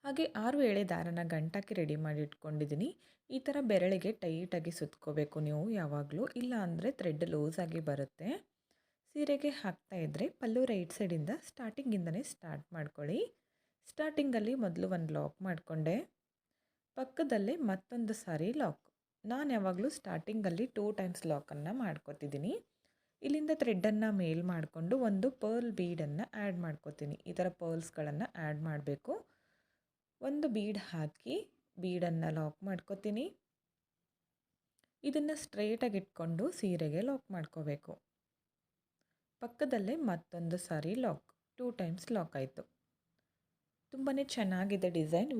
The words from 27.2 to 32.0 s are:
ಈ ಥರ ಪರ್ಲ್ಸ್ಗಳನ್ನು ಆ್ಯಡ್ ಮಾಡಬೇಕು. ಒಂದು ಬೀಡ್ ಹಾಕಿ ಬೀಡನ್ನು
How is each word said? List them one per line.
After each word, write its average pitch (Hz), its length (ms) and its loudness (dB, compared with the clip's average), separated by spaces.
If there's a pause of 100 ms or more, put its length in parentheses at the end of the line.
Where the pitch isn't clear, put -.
ಈ 165 80 -8
ಥರ 180 100 4 (140)
ಪರ್ಲ್ಸ್ಗಳನ್ನು 165 680 -2 (160)
ಆ್ಯಡ್ 151 240 -2
ಮಾಡಬೇಕು. 143 440 -4 (1160)
ಒಂದು 294 200 2 (100)
ಬೀಡ್ 208 220 0 (120)
ಹಾಕಿ 170 440 -4 (480)
ಬೀಡನ್ನು 170 540 0